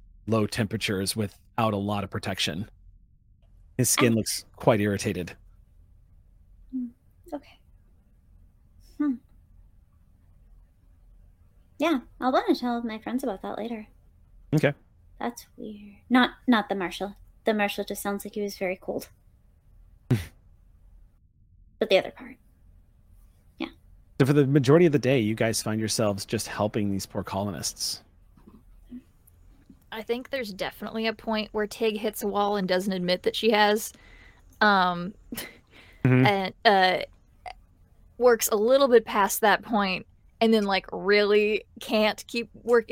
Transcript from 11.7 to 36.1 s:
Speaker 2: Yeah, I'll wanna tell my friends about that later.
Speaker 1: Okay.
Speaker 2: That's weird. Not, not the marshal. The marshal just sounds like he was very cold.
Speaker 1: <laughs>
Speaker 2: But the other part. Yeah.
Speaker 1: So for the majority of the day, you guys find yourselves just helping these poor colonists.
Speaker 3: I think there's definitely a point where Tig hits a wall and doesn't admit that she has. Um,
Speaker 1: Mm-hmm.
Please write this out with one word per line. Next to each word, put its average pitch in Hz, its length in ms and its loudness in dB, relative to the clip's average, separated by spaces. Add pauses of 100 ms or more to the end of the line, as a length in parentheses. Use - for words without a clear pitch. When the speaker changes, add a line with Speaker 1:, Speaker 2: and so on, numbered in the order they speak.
Speaker 2:
Yeah, 285 220 0 (200)
I'll 254 120 0
wanna 370 220 2
tell 240 280 -2
my 220 160 -8
friends 233 260 -6
about 196 180 -6
that 202 160 -8
later. 220 280 -10 (680)
Speaker 1:
Okay. 147 180 2 (460)
Speaker 2:
That's - 280 -10 (100)
weird. 208 400 -16 (120)
Not, 247 220 4 (160)
not 226 220 2
the 196 60 -4
marshal. 190 420 -6 (280)
The 226 80 2
marshal 202 320 -2
just 202 180 -10
sounds 202 220 -6
like 208 100 -14
he 214 80 -6
was 202 140 -8
very 190 200 -4
cold. - 320 -10 (1040)
Speaker 1:
<laughs> 113 80 2 (1600)
Speaker 2:
But 214 100 -4
the 190 80 4
other - 140 -4
part. - 240 -20 (1200)
Yeah. - 80 -6 (540)
Speaker 1:
So 135 60 6
for 139 60 2
the 143 140 6
majority 143 400 6
of 151 60 4
the 143 60 0
day, 127 220 2
you 107 140 0
guys 113 260 -2
find 110 200 -4
yourselves 104 440 -2
just - 240 -4
helping 104 420 -2
these 98 140 -4
poor - 180 -8
colonists. - 800 -8 (1900)
Speaker 3:
I 220 100 -10
think 240 280 -8
there's 240 220 -8
definitely 202 540 -6
a 226 60 -2
point 214 400 -6
where 208 140 -2
Tig 214 320 -2
hits 208 240 -6
a 214 40 -4
wall 202 300 0
and 190 100 0
doesn't 185 260 0
admit 180 320 -2
that - 120 -2
she 220 140 2
has. 214 420 2 (680)
Um, 185 540 2 (920)
Speaker 1:
Mm-hmm. 127 220 6